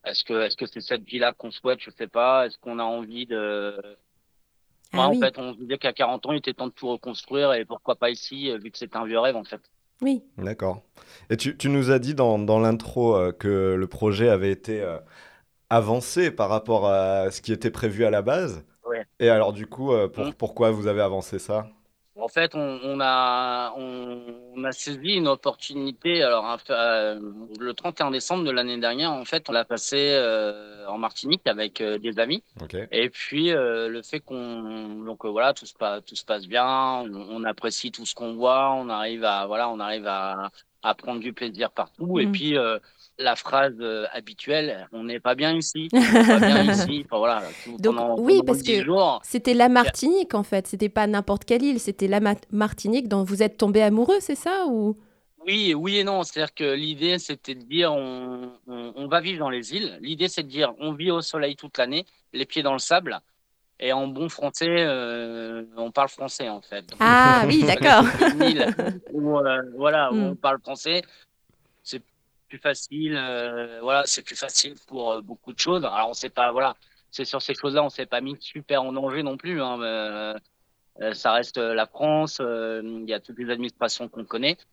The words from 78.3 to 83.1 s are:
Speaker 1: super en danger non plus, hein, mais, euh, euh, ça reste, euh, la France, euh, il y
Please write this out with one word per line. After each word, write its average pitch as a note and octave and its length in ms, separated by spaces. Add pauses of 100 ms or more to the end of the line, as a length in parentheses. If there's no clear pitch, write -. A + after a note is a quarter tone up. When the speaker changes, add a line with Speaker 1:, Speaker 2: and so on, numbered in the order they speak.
Speaker 1:
super C#3 460
en C3 80
danger C3+ 320
non C3+ 120
plus, E3+ 240
hein, B2+ 160
mais, A#2 100
euh, G#2+ 480 (680)
euh, A2 140
ça A2+ 180
reste, A#2+ 260
euh, A2+ 160
la A2 120
France, D3+ 540
euh, A2+ 440
il A2+ 240
y G#2+ 60